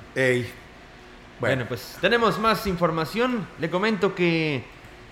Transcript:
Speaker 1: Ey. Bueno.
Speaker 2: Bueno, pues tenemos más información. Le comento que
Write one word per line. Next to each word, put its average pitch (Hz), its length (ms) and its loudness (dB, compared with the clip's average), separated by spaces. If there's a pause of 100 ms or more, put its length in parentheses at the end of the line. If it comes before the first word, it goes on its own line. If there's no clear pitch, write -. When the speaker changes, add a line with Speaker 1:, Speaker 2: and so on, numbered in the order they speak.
(140)
Speaker 1:
Ey. 127 280 2 (960)
Bueno. 127 160 2
Speaker 2:
Bueno, 127 120 -4
pues - 340 -10
tenemos 208 360 4
más 214 280 0
información. 175 800 0 (120)
Le 156 120 -2
comento 190 440 2
que 160 500 0 (480)